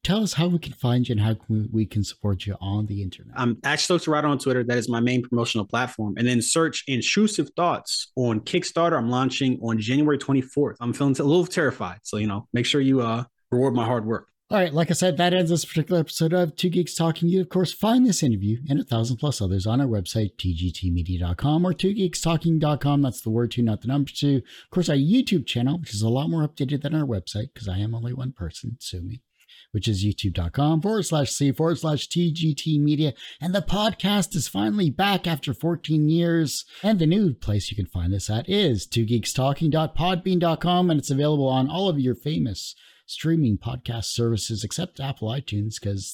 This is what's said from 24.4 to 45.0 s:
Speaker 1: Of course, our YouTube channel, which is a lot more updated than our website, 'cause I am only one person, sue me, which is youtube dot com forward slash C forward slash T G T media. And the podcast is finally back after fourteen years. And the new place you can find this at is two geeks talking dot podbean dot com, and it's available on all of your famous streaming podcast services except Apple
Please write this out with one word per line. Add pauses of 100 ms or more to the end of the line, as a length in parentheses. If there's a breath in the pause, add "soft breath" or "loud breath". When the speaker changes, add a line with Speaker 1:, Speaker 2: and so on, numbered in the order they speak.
Speaker 1:
Of
course,
our
YouTube
channel,
which
is
a
lot
more
updated
than
our
website,
'cause
I
am
only
one
person,
sue
me, (500 soft breath)
which
is
youtube
dot
com
forward
slash
C
forward
slash
T
G
T
media. (260 loud breath)
And
the
podcast
is
finally
back
after
fourteen
years. (180 loud breath)
And
the
new
place
you
can
find
this
at
is
two
geeks
talking
dot
podbean
dot
com,
and
it's
available
on
all
of
your
famous (340 soft breath)
streaming
podcast
services
except
Apple